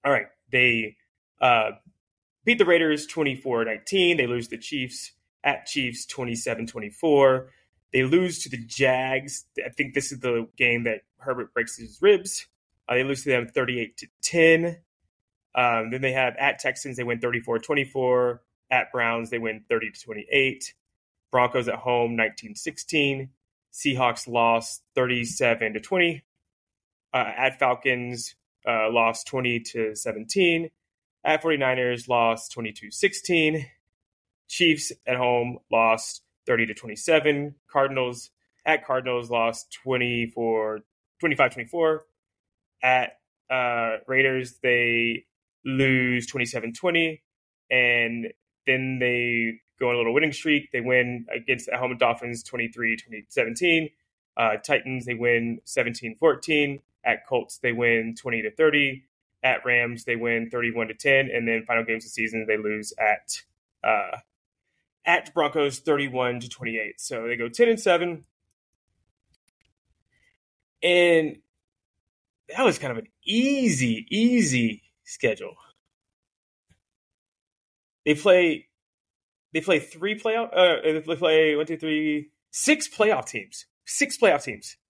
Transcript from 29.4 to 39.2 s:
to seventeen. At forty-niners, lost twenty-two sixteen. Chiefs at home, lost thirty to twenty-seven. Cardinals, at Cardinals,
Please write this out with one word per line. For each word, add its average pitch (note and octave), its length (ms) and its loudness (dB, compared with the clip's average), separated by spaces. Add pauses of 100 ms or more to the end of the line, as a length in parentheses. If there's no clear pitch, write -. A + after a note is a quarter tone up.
to A2 360 -6
seventeen. E3 760 0 (520)
At D#3 180 2
forty-niners, B2+ 680 0
lost A#2 440 0
twenty-two A2 400 -12
sixteen. D#3+ 760 0 (840)
Chiefs D#3+ 440 0 (160)
at B2 100 -2
home, B2 400 0 (140)
lost A2+ 500 2 (240)
thirty A#2 220 2
to A2 60 -10
twenty-seven. C#3+ 840 0 (120)
Cardinals, C3 640 -2 (360)
at D#3 200 0
Cardinals, B2 460 -2